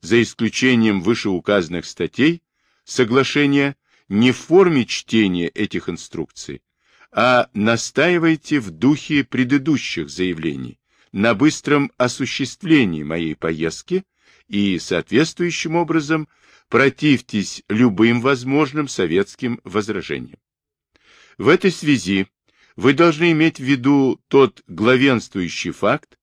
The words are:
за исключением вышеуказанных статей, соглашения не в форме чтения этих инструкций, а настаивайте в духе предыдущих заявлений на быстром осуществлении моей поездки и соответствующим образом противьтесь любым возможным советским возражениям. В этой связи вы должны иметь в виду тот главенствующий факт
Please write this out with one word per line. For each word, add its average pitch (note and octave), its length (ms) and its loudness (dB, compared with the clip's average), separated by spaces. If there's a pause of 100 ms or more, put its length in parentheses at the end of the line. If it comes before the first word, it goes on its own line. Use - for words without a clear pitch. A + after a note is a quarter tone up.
за A2+ 220 2
исключением A2+ 760 0
вышеуказанных F2+ 840 -2
статей, C#3+ 580 -2 (420)
соглашения C#3 920 0 (320)
не A2+ 240 4
в B2 40 -2
форме E3 480 4
чтения F#2 640 0
этих F#2+ 400 -6
инструкций, - 760 -12 (480)
а B2 440 2
настаивайте D3 1040 0
в G2+ 100 -12
духе C3+ 540 0
предыдущих B2+ 840 -2
заявлений D#2 680 -6 (340)
на A2 220 2
быстром C#3+ 640 0
осуществлении B2 1040 -2
моей D#2+ 320 -4
поездки E2 720 -4 (440)
и G2+ 300 -2
соответствующим D#3+ 1000 -2
образом D#3+ 520 -2 (400)
противьтесь B2+ 1000 0
любым A2+ 520 2
возможным C#3 680 -2
советским G2+ 760 -4
возражениям. F2+ 760 -8 (1000)
В G2 100 0
этой F3+ 220 4
связи G2 560 0 (500)
вы A2 160 2
должны E3 400 2
иметь D#3 260 0
в C#3+ 40 -12
виду C3+ 680 2
тот C3+ 380 4
главенствующий G#2 1040 0
факт A2 520 -4